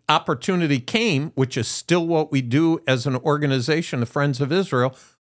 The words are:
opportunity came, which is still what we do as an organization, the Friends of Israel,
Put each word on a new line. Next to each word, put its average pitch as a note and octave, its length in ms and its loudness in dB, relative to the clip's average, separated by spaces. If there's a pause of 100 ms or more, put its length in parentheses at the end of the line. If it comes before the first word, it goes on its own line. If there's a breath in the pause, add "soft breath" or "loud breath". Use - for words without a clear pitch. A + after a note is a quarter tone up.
opportunity D#3 720 0
came, E3 540 0
which C3 220 -2
is A#2 120 -2
still E3+ 380 -2
what D#3 260 0
we C3+ 100 0
do D#3+ 440 2
as C3 200 0
an C3 100 -2
organization, D3 840 0
the A#2 60 -2
Friends C#3+ 340 -2
of C#3+ 120 -2
Israel, C3 440 0 (340 loud breath)